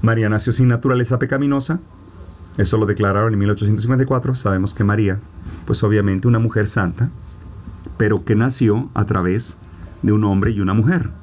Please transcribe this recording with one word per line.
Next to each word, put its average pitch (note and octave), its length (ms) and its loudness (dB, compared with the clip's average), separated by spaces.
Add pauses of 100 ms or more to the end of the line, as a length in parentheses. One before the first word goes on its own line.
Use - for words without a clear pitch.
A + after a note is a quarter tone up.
María A2+ 260 2
nació G#2+ 240 0
sin B2+ 160 4
naturaleza B2 500 2
pecaminosa. C#3 640 0 (760)
Eso G#2 200 0
lo G#2+ 80 2
declararon G2+ 460 2
en G#2 80 0
mil G2+ 100 2
ochocientos G#2 340 0
cincuenta B2+ 200 2
y C3 40 0
cuatro. B2+ 280 0
Sabemos G2 380 0
que - 100 0
María, G2+ 360 2 (460)
pues - 180 0
obviamente G2+ 440 2
una A#2 120 4
mujer G#2+ 280 0
santa, F#2+ 420 0 (880)
pero G#2 280 0
que A2+ 100 2
nació A2 580 2
a G#2+ 120 0
través F#2+ 520 -2 (440)
de G#2 100 2
un G#2+ 140 2
hombre G2 260 2
y G#2 80 -2
una F#2+ 140 0
mujer C3+ 380 2 (120)